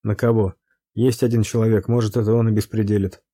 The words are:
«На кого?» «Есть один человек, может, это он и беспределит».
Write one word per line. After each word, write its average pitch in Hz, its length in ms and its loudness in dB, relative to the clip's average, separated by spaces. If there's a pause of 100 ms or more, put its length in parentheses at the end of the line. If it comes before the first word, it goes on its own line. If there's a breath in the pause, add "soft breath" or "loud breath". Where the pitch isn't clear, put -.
«На 107 120 -2
кого?» 110 400 0 (380)
«Есть 117 300 0
один 117 200 2
человек, 110 460 0
может, 113 260 0
это 110 180 0
он 117 140 2
и 110 60 2
беспределит». 104 680 -2 (120)